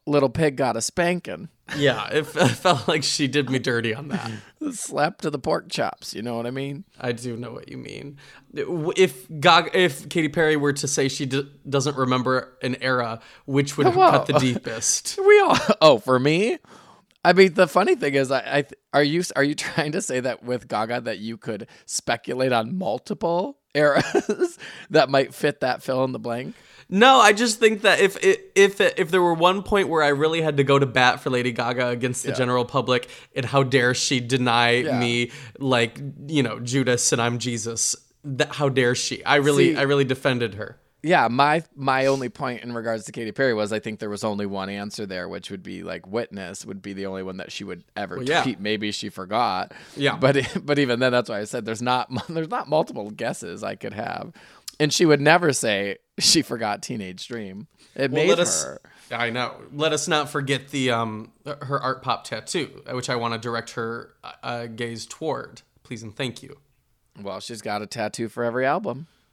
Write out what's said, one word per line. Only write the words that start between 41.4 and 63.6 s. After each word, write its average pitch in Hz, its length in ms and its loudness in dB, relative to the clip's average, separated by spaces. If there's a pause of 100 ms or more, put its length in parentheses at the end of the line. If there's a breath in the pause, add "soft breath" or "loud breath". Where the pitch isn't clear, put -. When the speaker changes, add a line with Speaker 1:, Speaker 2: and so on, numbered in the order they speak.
Speaker 1:
my 135 320 0
only 135 200 2
point 123 360 -8
in 120 100 -10
regards 113 320 -4
to 107 60 -14
Katy 110 200 -8
Perry 131 220 2
was 107 180 -2
I 107 80 -2
think 107 200 -8
there 107 100 -8
was 104 140 -8
only 104 240 -2
one 95 200 -6
answer 101 380 -8
there, 90 240 -6
which 92 220 -12
would 95 120 -10
be, 92 200 -12
like, 87 240 -12
Witness 98 580 -8
would 101 160 -14
be 101 120 -12
the 98 120 -8
only 95 180 -8
one 92 140 -10
that - 140 -12
she - 120 -12
would 92 200 -12 (120)
ever 95 220 -8
Speaker 2:
Well, 127 80 -8
yeah. 151 180 0
Speaker 1:
tweet. 110 160 -6
Maybe 104 320 -4
she 101 180 -8
forgot. 95 640 -4 (220 loud breath)
Speaker 2:
Yeah. 139 220 -2
Speaker 1:
But, 131 380 2
<laughs> 190 100 -8
but 143 140 0
even 123 200 2
then, 127 120 2
that's 123 180 0
why 104 100 -4
I 104 40 -4
said 110 220 -8
there's 110 180 -6
not, 123 260 0 (100)
<laughs> - 100 -10
there's 160 200 -6
not 240 180 -6
multiple 147 440 -2
guesses 107 520 -8
I 101 120 -6
could 107 180 -10
have. 110 380 -8 (480 loud breath)
And 151 120 2
she - 140 4
would 147 160 6
never 156 320 4
say 101 440 -2 (220)
she 165 220 4
forgot 110 420 -4
Teenage 92 440 -10
Dream. 104 400 -12 (280 soft breath)
It 131 160 0
Speaker 2:
Well, 156 120 2
Speaker 1:
made 180 60 4
Speaker 2:
let 185 100 4
us, - 240 -2
Speaker 1:
her. 65 160 -12 (320 soft breath)
Speaker 2:
I 117 180 -2
know. 120 260 -6 (180)
Let 151 200 0
us 147 140 -2
not 151 220 0
forget 139 400 -4
the, 131 220 0
um, 113 400 -4 (140)
her 143 340 -6
art 127 240 -4
pop 123 220 -4
tattoo, - 680 -8
which 127 180 -6
I 127 60 -2
wanna 117 220 -4
direct 117 340 -8